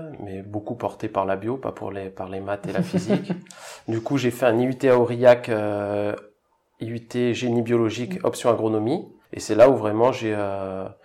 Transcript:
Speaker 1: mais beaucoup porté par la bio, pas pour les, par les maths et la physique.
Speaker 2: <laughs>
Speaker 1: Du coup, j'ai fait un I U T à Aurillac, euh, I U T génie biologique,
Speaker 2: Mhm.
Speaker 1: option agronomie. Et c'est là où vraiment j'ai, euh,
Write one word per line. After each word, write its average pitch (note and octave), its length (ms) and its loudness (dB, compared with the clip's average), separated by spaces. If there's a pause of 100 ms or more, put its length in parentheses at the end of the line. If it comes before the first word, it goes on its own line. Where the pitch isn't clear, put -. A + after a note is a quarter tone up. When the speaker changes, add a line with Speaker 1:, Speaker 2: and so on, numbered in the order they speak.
(240)
Speaker 1:
mais G2 180 -10
beaucoup G#2 340 -8
porté G#2+ 320 -6
par G2 180 -2
la G2 100 0
bio, A2 220 -4
pas A#2 140 -6
pour G#2+ 200 -8
les, G2 180 -8
par F#2+ 200 -10
les - 100 -8
maths G2+ 280 -6
et - 40 -4
la F3+ 100 0
physique. F3+ 500 -2 (280)
Speaker 2:
<laughs> - 280 -20
Speaker 1:
Du A2+ 140 -2
coup, C#3+ 160 0
j'ai B2 140 0
fait B2 160 0
un A2+ 120 6
I B2 60 2
U C3 100 -2
T C3+ 140 2
à B2 80 8
Aurillac, A#2+ 520 4
euh, G#2 680 -2 (640)
I A2+ 100 -8
U A#2 180 -8
T B2 260 0
génie A#2+ 300 0
biologique, A#2 520 0
Speaker 2:
Mhm. F3 100 -2
Speaker 1:
option A#2+ 260 0
agronomie. A2 560 0 (260)
Et - 60 -10
c'est - 160 -2
là A#2 140 10
où C3+ 60 6
vraiment A2 360 2
j'ai, A2 240 -4
euh, G2 520 -6 (180)